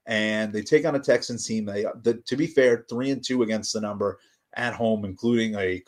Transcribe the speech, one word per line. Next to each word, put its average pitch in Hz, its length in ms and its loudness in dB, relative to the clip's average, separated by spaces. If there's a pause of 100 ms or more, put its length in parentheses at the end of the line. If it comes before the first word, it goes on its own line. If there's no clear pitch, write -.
And 107 460 0
they 107 100 -2
take 151 220 4
on 151 100 0
a 139 60 -2
Texans 120 460 0
team, 110 180 -2
they, 101 220 -4 (160)
the, 113 240 0
to 127 100 -2
be 160 100 2
fair, 127 420 4
three 127 220 -2
and 135 140 -4
two 127 180 0
against 107 300 -2
the 110 80 -4
number 101 380 -2 (360)
at 120 200 -4
home, 110 300 0
including 110 520 0
a 92 320 -2